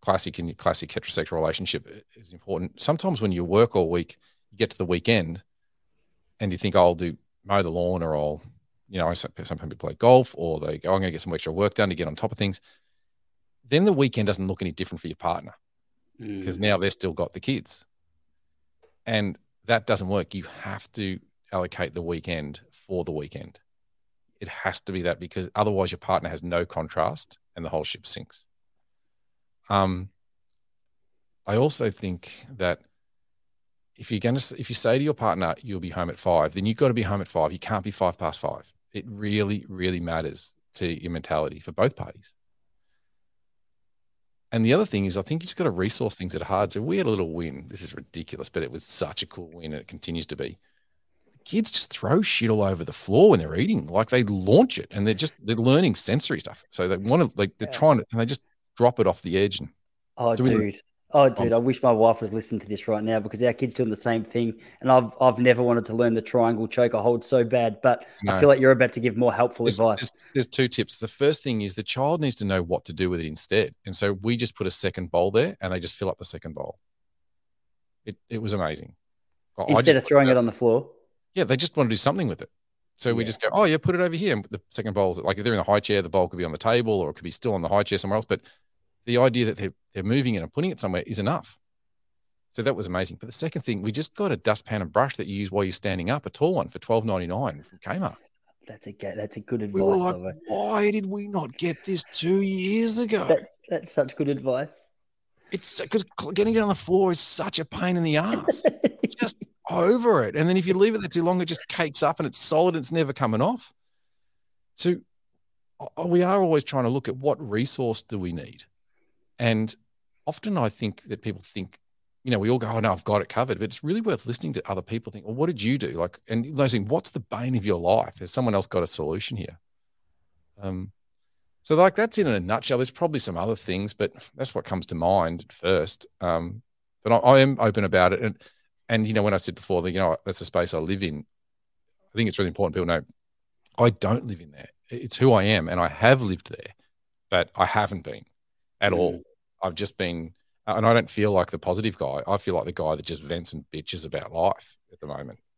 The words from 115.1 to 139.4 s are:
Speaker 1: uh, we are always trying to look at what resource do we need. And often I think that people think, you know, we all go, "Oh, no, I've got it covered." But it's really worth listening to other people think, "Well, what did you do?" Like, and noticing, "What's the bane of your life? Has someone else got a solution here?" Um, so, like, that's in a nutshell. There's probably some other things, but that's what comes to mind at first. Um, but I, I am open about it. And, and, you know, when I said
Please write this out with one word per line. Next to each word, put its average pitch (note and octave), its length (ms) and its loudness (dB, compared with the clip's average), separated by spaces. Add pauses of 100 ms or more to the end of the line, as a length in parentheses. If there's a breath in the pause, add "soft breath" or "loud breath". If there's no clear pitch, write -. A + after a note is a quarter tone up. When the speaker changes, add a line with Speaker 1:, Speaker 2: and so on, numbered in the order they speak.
Speaker 1:
uh, E3 260 -8
we F3 160 4
are F#3+ 180 4
always D#3+ 240 2
trying C3 200 -2
to A#2 60 2
look B2+ 180 -2
at A2 80 -4
what C3+ 240 -2
resource A#2 600 -2
do - 160 -8
we F2+ 140 -4
need. D2 320 -12 (760)
And A2 360 0 (520)
often - 300 -4
I A#2+ 120 2
think G2+ 360 -6
that - 180 -10
people F#2+ 220 -8
think, - 360 -12 (440)
you C3 60 -6
know, A#2 80 2
we G#2 120 2
all B2+ 80 4
go, A#2 100 -4
"Oh, A2+ 120 -2
no, G#2+ 120 0
I've F2+ 120 -6
got G#2 180 2
it - 60 -6
covered." A#2 300 -2
But G2+ 60 -4
it's - 180 -8
really F3 180 -2
worth G3+ 260 -4
listening B2+ 280 -4
to - 160 -6
other F#2 120 -4
people A2+ 300 -8
think, G2+ 120 -16
"Well, G#2+ 100 -8
what C#3+ 120 0
did D#3 160 -4
you B2 160 2
do?" E2 140 -4
Like, E2 360 -6
and A#2 260 -4
noticing, B2 320 0
"What's C#3 240 -2
the - 100 -8
bane B2 360 -4
of G2 100 -2
your F#2+ 140 2
life? F#2 400 2
Has F2+ 120 -10
someone A#2+ 220 0
else G2 120 0
got F2+ 160 0
a E2 40 -2
solution E2 500 -4
here?" E2+ 220 -10 (1040)
Um, F#2+ 320 -8 (720)
so, - 140 0
like, F#3 180 6
that's A3+ 240 0
in G3 80 2
a A2 140 2
nutshell. G#2+ 380 0
There's B2+ 120 0
probably D#3 300 -2
some F2+ 160 -2
other G2+ 200 -2
things, F#2+ 380 -6
but - 180 -4 (220)
that's C3 200 -6
what E2+ 100 -6
comes F#2 220 -6
to - 80 -8
mind E2+ 540 0
at - 40 -20
first. E2+ 540 0 (140)
Um, F2 420 -4 (400)
but A2 100 2
I, A#2 60 6
I C3 220 8
am C3+ 200 4
open G#2+ 240 2
about F#2 280 4
it. F#2+ 80 -2
And, G#2+ 160 -4 (520 soft breath)
and, A2 200 0
you A2 60 -4
know, G#2+ 80 2
when G#2 120 2
I F#2+ 40 0
said F2+ 160 -6